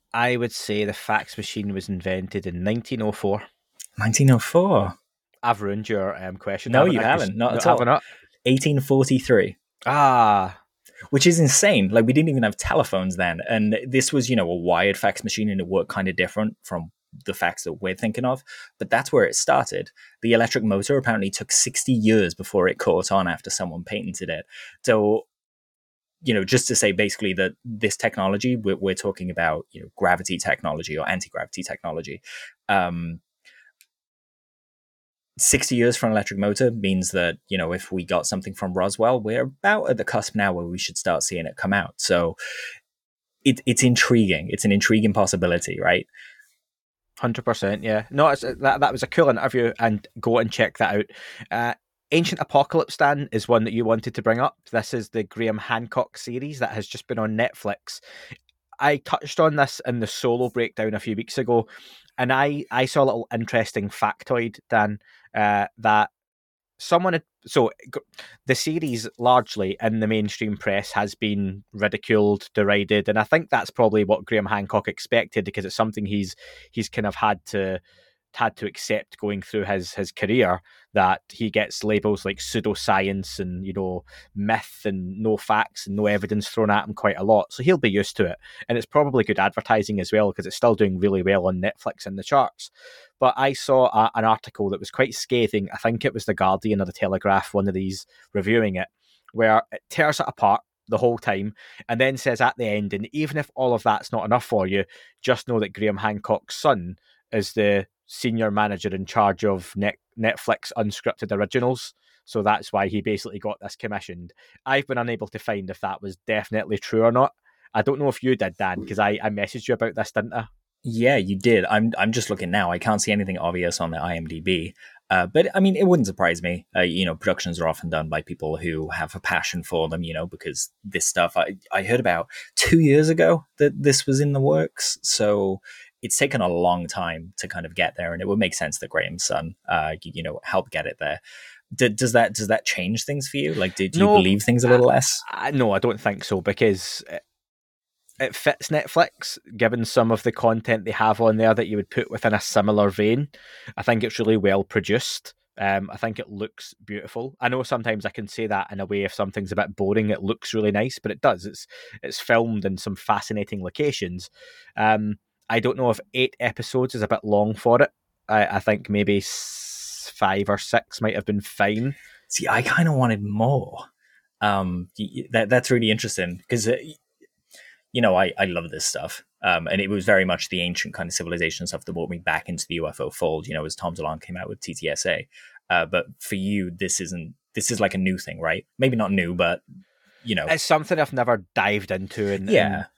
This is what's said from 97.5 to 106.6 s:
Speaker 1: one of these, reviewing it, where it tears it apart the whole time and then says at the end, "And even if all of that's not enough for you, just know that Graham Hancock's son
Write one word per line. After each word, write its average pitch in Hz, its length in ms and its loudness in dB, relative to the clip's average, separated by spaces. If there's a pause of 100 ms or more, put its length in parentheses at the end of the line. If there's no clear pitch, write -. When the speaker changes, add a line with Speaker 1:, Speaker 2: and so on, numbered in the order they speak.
Speaker 1:
one 101 140 2
of 92 60 -2
these, 95 320 -6 (280)
reviewing 104 420 2
it, 92 120 -4 (460)
where 110 380 4
it - 180 -12
tears 151 300 0
it - 80 -2
apart 110 340 2 (260)
the 107 100 -2
whole 120 200 2
time 104 360 -4 (340)
and 117 120 -2
then 135 180 2
says 123 240 -2
at 120 160 2
the 120 80 -4
end, 104 280 -2
"And 101 180 -6
even 147 260 -4
if 143 180 -6
all 127 180 2
of 110 100 0
that's 107 280 0
not 107 140 -4
enough 120 200 0
for 98 220 0
you, 98 180 0 (360)
just - 260 0
know 117 120 0
that 98 140 -2
Graham 104 240 -2
Hancock's 107 580 -4
son 92 400 0 (360)